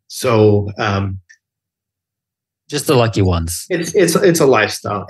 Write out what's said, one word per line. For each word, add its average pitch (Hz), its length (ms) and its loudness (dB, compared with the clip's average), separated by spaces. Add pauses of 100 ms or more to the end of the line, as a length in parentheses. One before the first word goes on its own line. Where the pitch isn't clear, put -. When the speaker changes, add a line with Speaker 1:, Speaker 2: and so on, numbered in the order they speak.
Speaker 1:
So, 107 720 2
um, 98 420 -4 (1500)
Speaker 2:
Just 143 180 -6
the 151 80 2
lucky 113 260 2
ones. 85 480 -2
Speaker 1:
it's, 170 260 -4
it's, 170 200 2
it's 185 260 2
a 147 40 2
lifestyle. 107 640 0